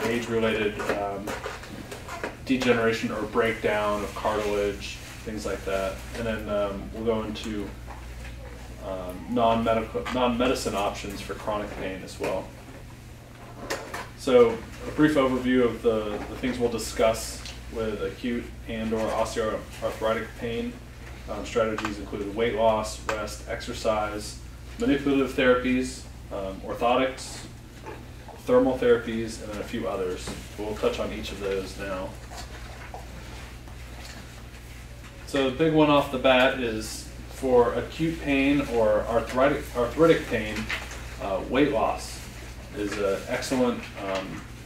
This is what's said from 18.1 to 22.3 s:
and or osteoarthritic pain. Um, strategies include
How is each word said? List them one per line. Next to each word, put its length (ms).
and 240
or 200
osteoarthritic 1120
pain. 360
Um, 160
strategies 520
include 360